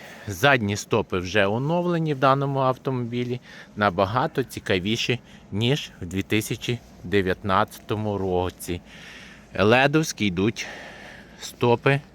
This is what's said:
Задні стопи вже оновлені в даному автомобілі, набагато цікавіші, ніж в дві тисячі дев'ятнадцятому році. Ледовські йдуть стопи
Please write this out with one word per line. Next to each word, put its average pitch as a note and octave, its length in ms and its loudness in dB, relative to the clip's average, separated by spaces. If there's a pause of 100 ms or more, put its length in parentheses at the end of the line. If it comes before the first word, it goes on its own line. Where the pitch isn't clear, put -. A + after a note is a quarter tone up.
(280)
Задні G#2 480 2
стопи G2+ 440 -2
вже F#2+ 280 2
оновлені D#3+ 680 0
в C3 60 -4
даному C#3 400 2
автомобілі, B2 800 -2 (360)
набагато G#2 680 0
цікавіші, A2 760 -2 (320)
ніж A#2+ 400 -2 (100)
в G2 40 -10
дві F#2 160 -4
тисячі A2+ 580 -2 (240)
дев'ятнадцятому G2+ 1120 0
році. F2+ 640 -2 (800)
Ледовські C3 640 2
йдуть G2 420 0 (760)
стопи A#2+ 600 2 (140)